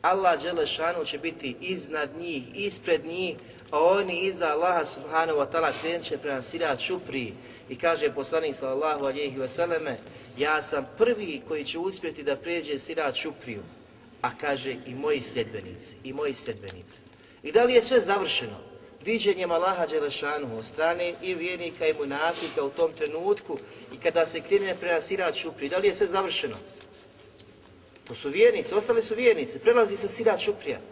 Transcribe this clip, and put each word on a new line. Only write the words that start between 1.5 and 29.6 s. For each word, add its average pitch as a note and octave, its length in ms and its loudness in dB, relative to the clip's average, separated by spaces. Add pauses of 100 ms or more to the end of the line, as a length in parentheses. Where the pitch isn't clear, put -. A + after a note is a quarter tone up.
iznad D#3 580 -4
njih, E3 240 -6 (120)
ispred F#3 500 0
njih, F3 320 -4 (340)
a D3+ 140 4
oni F#3 360 4
iza F#3 260 0
Allaha E3 380 4
subhanahu D#3 540 0
wa C#3 140 4
ta'ala D#3+ 280 2
krenut E3+ 240 -2
će D3 140 -4
prema C3+ 240 -4
Sirat D#3 380 -2
Šupri. C3+ 520 -4 (360)
I C3 80 -8
kaže D3+ 380 2
poslanik C#3+ 420 -2
sallallahu C#3 480 -2
alejhi C3+ 340 -2
ve C3 100 -4
selleme: D#3+ 480 -2 (420)
„Ja D3+ 240 2
sam C#3+ 260 -2 (100)
prvi G#3 500 2
koji D3+ 160 -4
će D#3+ 140 -6
uspjeti E3+ 440 -6
da C#3 140 2
pređe D3+ 420 -4
Sirat D3+ 360 -2
Šupriju”, - 480 -8 (600)
a B2 80 0 (100)
kaže: C3+ 360 -2 (100)
„I B2+ 80 -12
moji C#3+ 280 0
sljedbenici, G2+ 840 -8
i C3 80 -10
moji C#3+ 220 -2
sljedbenici.” G2 640 -10 (440)
I D3+ 100 -8
da A#3 120 8
li B3 100 4
je A3+ 80 10
sve A#3+ 180 6
završeno? F#3+ 560 0 (480)
Viđenjem F#3+ 460 2
Allaha F3 360 2
Đelešanuhu D3 720 -2
od A2 60 -10
strane E3+ 580 0
i F#3 120 -2
vjernika E3+ 520 -4
i D#3 80 4
munafika D3+ 680 0
u C#3 60 -2
tom D#3+ 220 2
trenutku D#3+ 680 -2 (360)
i - 20 -14
kada E3 300 2
se E3 140 -6
krene G3 400 2
prema E3+ 200 2
Sirat F#3 340 0
Šupri, C#3+ 340 -6
da F3+ 100 0
li G3+ 100 4
je F3+ 60 4
sve G3+ 120 2
završeno? F3 500 0 (1500)
To A#2 60 -8
su C#3+ 160 -4
vjernici, G3 440 6
ostali A3 280 4
su A3 120 -2
vjernici, A3 440 4
prelazi A3 380 6